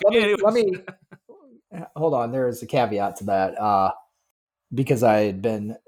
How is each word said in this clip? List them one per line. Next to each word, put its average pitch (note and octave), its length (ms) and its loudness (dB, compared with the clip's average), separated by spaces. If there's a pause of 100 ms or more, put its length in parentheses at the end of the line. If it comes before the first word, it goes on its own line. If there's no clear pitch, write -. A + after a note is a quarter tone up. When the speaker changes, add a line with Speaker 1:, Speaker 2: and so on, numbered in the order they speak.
Speaker 1:
Okay, G#3 160 4
Speaker 2:
let G#3 80 2
me, G3+ 140 0
let G#3+ 140 4
Speaker 1:
anyways. G3+ 220 0 (920)
Speaker 2:
me, F3 160 -14
<laughs> - 80 -18
hold D3+ 180 0
on. A#2+ 180 -2
There C3 160 0
is A#2+ 140 -8
a A2 40 -14
caveat G#2 500 0
to G2+ 80 -12
that. F#2+ 340 0
Uh, G2+ 340 2 (840)
because B2+ 280 0
I G#2+ 180 6
had G2 220 -2
been A2 340 -4 (120)